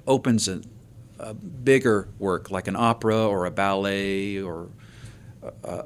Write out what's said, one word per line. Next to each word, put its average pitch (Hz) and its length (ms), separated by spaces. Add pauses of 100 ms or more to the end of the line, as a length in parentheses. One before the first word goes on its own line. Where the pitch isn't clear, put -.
opens 127 400
a, 92 140 (580)
a 110 120
bigger 127 760 (100)
work, 95 320
like 92 160
an 95 80
opera 110 540
or 92 180
a 87 60
ballet 98 880
or, 87 280 (920)
uh, - 240